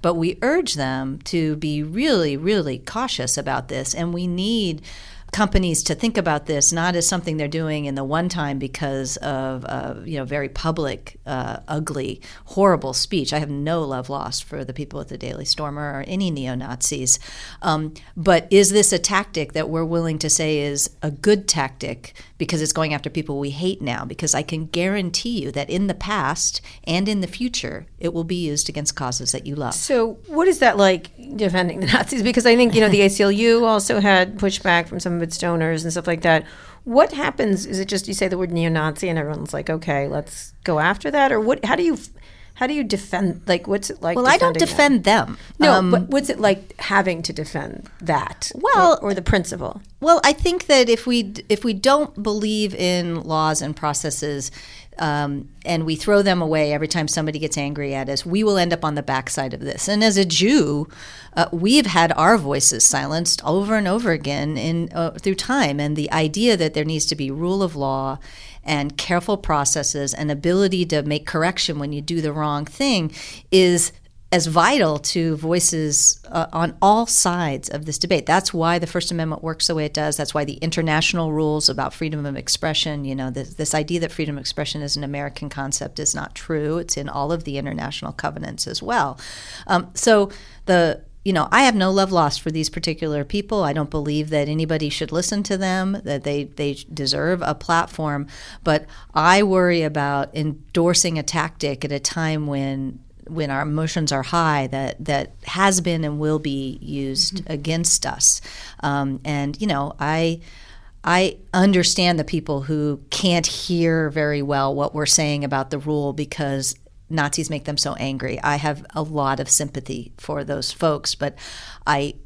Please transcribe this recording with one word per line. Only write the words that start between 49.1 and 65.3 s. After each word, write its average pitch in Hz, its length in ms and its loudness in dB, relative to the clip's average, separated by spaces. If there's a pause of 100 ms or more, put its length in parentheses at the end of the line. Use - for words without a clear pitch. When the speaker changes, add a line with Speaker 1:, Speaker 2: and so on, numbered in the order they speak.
Speaker 2:
or 196 40 0
the 185 80 -4
principle? 175 600 0 (160)
Speaker 1:
Well, 330 240 6
I 285 100 6
think 349 340 0
that 262 220 6
if 226 160 2
we 240 200 2
d-, 196 240 -10
if 214 160 0
we 226 100 0
don't 262 480 2
believe 214 540 0
in 175 480 -2
laws 156 360 0
and 147 140 -6
processes, 147 800 -4 (480)
um, 147 480 -2 (160)
and 160 220 0
we 160 80 0
throw 202 280 4
them 185 200 2
away 156 300 2
every 151 160 0
time 160 180 0
somebody 156 320 -2
gets 151 180 -4
angry 143 380 -4
at 135 140 -4
us, 139 180 -4
we 190 160 2
will 202 160 4
end 175 140 4
up 165 120 -2
on 151 120 0
the 147 60 -2
backside 135 520 -2
of 131 60 -10
this. - 260 -6
And 208 160 2
as 214 140 6
a 196 80 6
Jew, 160 640 4 (480)
uh, 165 160 2
we've 214 340 4
had 165 280 4
our 185 220 6
voices 139 480 2
silenced 151 600 2
over 202 320 2
and 202 100 2
over 214 240 2
again 147 460 0
in, 165 360 -2
uh, 165 200 -2
through 190 240 -2